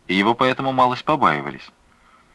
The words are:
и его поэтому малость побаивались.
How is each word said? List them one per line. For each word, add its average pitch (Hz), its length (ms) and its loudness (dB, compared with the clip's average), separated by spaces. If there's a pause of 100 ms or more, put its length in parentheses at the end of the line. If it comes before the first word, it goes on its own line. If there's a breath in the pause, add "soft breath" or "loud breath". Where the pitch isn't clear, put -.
и 87 60 -2
его 101 220 2
поэтому 135 360 -2
малость 127 320 0
побаивались. 76 680 -2 (640 soft breath)